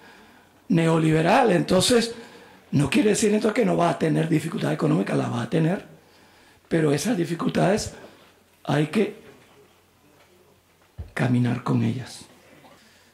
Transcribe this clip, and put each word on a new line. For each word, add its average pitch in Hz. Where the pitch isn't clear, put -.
neoliberal. 165
Entonces, 185
no 139
quiere 214
decir 202
esto 214
que 247
no 175
va 170
a -
tener 160
dificultad 156
económica, 165
la 135
va 120
a 123
tener, 160
pero 156
esas 202
dificultades 165
hay 147
que 202
caminar 123
con 123
ellas. 117